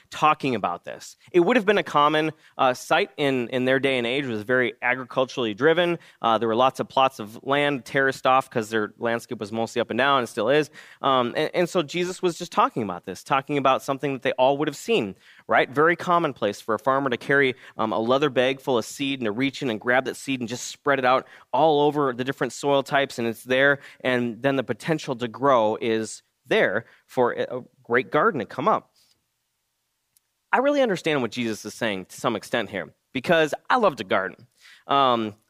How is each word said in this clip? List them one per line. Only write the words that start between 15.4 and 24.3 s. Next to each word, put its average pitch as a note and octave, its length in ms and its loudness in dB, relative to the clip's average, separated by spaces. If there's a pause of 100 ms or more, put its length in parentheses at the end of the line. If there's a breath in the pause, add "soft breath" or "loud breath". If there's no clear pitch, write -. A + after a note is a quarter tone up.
right? B2+ 220 2
Very D3+ 260 2
commonplace D#3 640 0
for - 120 -4
a G#2+ 60 -2
farmer C3+ 320 0
to A#2 60 -2
carry, C#3 360 2 (240 loud breath)
um, A2 140 -2
a F#2 80 0
leather C3 320 2
bag C3 280 0
full C3 200 -2
of G#2+ 60 -4
seed C#3 340 -6
and B2 60 -4
to G#2 60 0
reach C3 300 -4
in C#3 80 -2
and A2 100 -4
grab B2 260 0
that G#2+ 100 -6
seed C3+ 240 -6
and A#2 100 -6
just A#2+ 180 -8
spread - 300 -2
it B2+ 80 0
out B2+ 220 2 (260 loud breath)
all D3 280 4
over D3 320 2
the A#2+ 100 -6
different C3 300 -4
soil C#3+ 280 0
types, C#3 380 -2
and A#2 80 0
it's A2+ 160 -6
there. C3+ 360 2 (220 loud breath)
And A#2+ 400 -2